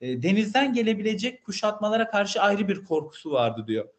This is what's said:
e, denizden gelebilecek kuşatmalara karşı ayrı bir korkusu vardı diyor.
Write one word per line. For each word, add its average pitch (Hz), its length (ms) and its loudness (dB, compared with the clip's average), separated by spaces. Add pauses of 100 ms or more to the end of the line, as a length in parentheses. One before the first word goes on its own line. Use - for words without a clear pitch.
e, 127 220 -4
denizden 214 500 2
gelebilecek 220 720 -2
kuşatmalara 214 680 -2
karşı 202 300 0
ayrı 202 280 2
bir - 160 -2
korkusu 151 460 -4
vardı 117 360 0
diyor. 107 220 -4 (100)